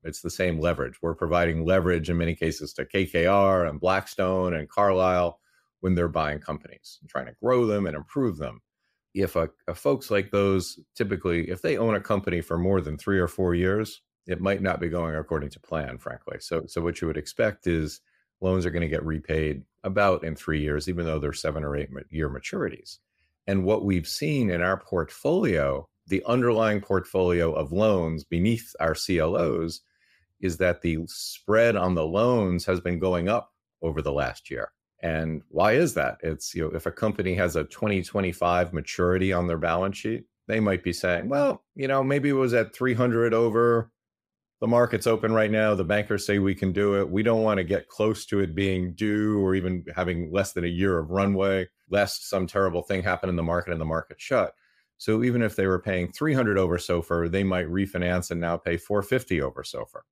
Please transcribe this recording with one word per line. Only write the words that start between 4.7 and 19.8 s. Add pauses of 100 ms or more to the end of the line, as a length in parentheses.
when
they're
buying
companies
and
trying
to
grow
them
and
improve
them. (520)
If
a, (180)
a
folks
like
those, (160)
typically,
if
they
own
a
company
for
more
than
three
or
four
years, (260)
it
might
not
be
going
according
to
plan,
frankly.
So,
so
what
you
would
expect
is (400)
loans
are
gonna
get
repaid (200)